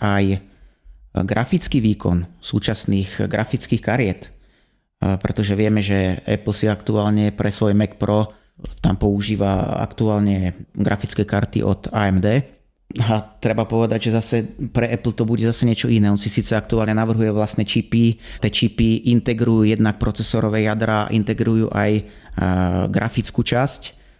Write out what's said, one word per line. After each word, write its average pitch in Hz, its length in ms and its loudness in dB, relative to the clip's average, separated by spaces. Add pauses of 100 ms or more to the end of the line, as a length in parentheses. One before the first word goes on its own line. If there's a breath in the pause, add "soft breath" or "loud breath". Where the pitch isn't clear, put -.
aj 98 400 2 (800 soft breath)
grafický 139 580 0
výkon 98 640 0
súčasných 101 880 -2
grafických 110 480 -2
kariet, 107 480 -2
e, - 880 -6
pretože 101 400 -2
vieme, 107 240 2
že 98 480 0
Apple 107 240 -2
si 107 160 -2
aktuálne 104 640 0
pre 104 160 -2
svoj 104 240 0
Mac 104 240 2
Pro 107 400 0 (420 loud breath)
tam - 160 0
používa 101 880 0
aktuálne 104 920 0
grafické 101 500 -2
karty 104 400 -2
od - 240 -2
A 104 160 0
M 95 160 2
D. 101 40 0 (760)
A 110 160 2 (240)
treba 113 240 0
povedať, 113 400 0
že 110 80 2
zase 113 220 0 (340)
pre 120 160 0
Apple 117 300 -2
to 113 100 0
bude 113 160 0
zase 117 240 0
niečo 120 240 0
iné. 107 220 4
On 101 80 2
si 104 100 -4
síce 113 240 0
aktuálne 107 400 0
navrhuje 110 400 0
vlastné 107 320 -2
čipy, 117 560 2 (160 loud breath)
tie 107 140 -2
čipy 113 580 2
integrujú 113 560 4
jednak 107 320 2
procesorové 110 720 0
jadra, 110 420 0
integrujú 113 640 0
aj, 104 240 2
e, 104 40 -2 (840 loud breath)
grafickú 110 560 -2
časť, 123 400 -2 (380 soft breath)